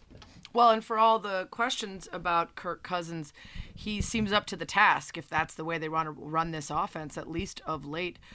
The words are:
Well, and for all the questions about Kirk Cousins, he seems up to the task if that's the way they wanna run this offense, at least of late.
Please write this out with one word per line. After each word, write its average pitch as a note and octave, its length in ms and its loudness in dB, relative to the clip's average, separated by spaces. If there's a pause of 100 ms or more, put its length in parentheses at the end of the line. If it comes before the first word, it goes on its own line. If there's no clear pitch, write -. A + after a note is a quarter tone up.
(540)
Well, A#3 180 8
and A3 120 4
for A3+ 140 -2
all A3 220 6
the F#3 320 -2
questions G#3 600 -4
about E3+ 440 0
Kirk F3 260 -6
Cousins, E3+ 500 -6 (440)
he G#3 260 -4
seems G#3+ 300 0
up G#3 160 2
to G3+ 80 -6
the D#3+ 100 -6
task F3 500 4
if - 140 -10
that's D#3+ 240 -2
the D#3+ 120 -8
way E3 120 -2
they D#3 120 -4
wanna D#3+ 200 0
run D#3 400 -2
this D#3 220 -6
offense, E3 440 -4
at D#3+ 140 -10
least F3 380 -6
of D3+ 180 -4
late. E3 320 -6 (180)